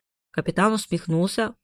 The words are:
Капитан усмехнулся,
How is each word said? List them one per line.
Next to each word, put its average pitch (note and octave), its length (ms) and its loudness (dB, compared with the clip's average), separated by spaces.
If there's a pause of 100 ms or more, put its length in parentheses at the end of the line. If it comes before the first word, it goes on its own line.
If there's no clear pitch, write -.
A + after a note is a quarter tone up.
(300)
Капитан F#3+ 420 0
усмехнулся, F3 920 0